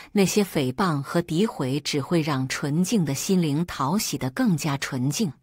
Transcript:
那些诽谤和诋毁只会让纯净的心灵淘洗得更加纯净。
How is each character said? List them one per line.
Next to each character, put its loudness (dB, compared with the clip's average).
那 6
些 2
诽 0
谤 0
和 0
诋 0
毁 -2
只 -2
会 2
让 -2
纯 0
净 2
的 -2
心 2
灵 2
淘 -2
洗 -4
得 -2
更 2
加 -2
纯 -2
净。 -2